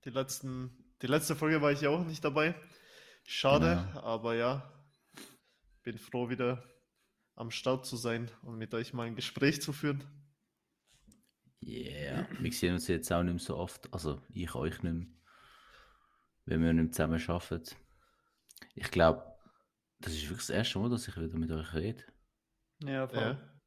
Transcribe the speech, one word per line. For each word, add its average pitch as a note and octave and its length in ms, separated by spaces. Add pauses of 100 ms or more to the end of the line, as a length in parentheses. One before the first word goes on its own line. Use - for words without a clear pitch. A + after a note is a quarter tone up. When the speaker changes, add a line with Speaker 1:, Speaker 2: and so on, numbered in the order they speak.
Speaker 1:
Die C#3 60
letzten, B2+ 880
die - 60
letzte D3+ 280
Folge D#3 260
war D3 100
ich C#3+ 100
ja D3 80
auch E3+ 160
nicht D#3+ 180
dabei. D3+ 300 (720)
Schade, C#3+ 720
Speaker 2:
Ja. - 80
Speaker 1:
aber A2+ 320
ja. B2+ 360 (1120)
Bin A2+ 140
froh, B2 320
wieder B2 320 (760)
am A2+ 160
Start C3 340
zu - 100
sein A#2 340 (140)
und A2+ 140
mit A2 160
euch A#2+ 200
mal A#2+ 140
ein A#2 80
Gespräch C#3 460
zu - 100
führen. C#3+ 320 (1600)
Speaker 2:
Yeah. - 680 (120)
Wir - 120
sehen F2 220
uns F2 140
jetzt F2 240
auch F2 120
nicht F2 100
mehr F2 60
so - 180
oft, - 360
also D#2 360
ich - 260
euch D2+ 260
nicht E2 120
mehr, E2+ 140 (1400)
wenn D#2+ 160
wir E2 120
nicht E2 100
mehr D#2+ 80
zusammen D#2+ 360
arbeiten. E2+ 480 (1000)
Ich - 160
glaub, - 460 (640)
das - 140
ist D2+ 100
wirklich E2 240
das - 20
erste G#2 300
Mal, A2+ 100
dass A#2+ 180
ich - 100
wieder E2 200
mit E2 140
euch D#2+ 220
rede. F2 300 (800)
Speaker 3:
Ja, C3+ 240
voll. B2 120
Speaker 1:
Ja. A#2 180 (300)